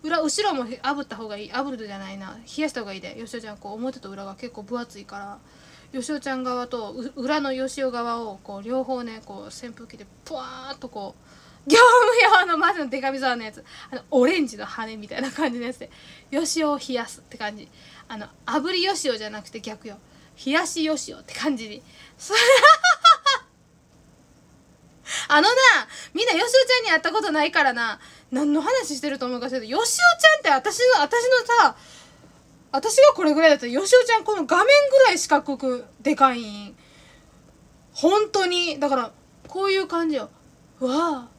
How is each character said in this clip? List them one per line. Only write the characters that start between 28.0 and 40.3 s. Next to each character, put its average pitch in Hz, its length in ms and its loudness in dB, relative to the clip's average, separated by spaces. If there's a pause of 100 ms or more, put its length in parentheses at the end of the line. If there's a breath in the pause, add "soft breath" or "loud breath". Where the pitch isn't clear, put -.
何 294 220 0
の 302 100 2
話 427 340 -2
し 254 40 -12
て 294 100 -6
る 277 80 -8
と 254 80 -6
思 247 120 -6
う - 20 -10
か 247 80 -8
し 240 40 -8
ら。 254 120 -6
よ 277 200 -2
し - 140 -2 (180)
お 679 40 -20
ち - 40 2
ゃ 622 120 8
ん - 40 -8
っ - 20 -16
て - 80 0
私 415 280 0 (160)
の、 - 60 4
私 466 280 0
の 508 180 2 (180)
さ、 262 120 0 (960 loud breath)
私 427 240 -2
が 571 160 8
こ 381 120 -4
れ 302 100 2
ぐ 302 60 0
ら 330 80 6
い - 20 8
だ 285 60 4
っ - 20 -12
た 247 80 -10
ら、 240 60 -6
よ 381 140 -2
し 494 100 6
お 508 80 8
ち 480 80 0
ゃ 453 60 2
ん 440 60 -4
こ 427 120 -2
の 320 100 -4
画 330 120 2
面 392 80 4 (240)
ぐ 539 140 8
ら 440 80 6
い 359 60 -2
四 - 100 -6
角 285 280 0
く 247 280 -6 (160)
で 302 140 0
か 269 200 4
い 208 320 -12
ん。 202 100 -20 (1160 soft breath)
本 427 380 2
当 392 160 0
に。 349 320 -4
だ 285 100 -2
か 269 80 0
ら、 233 160 -4 (360)
こ - 160 -6
う 294 80 0
い 381 60 0
う 370 100 -4
感 330 220 -4
じ 294 60 -4
よ。 208 140 -8 (500)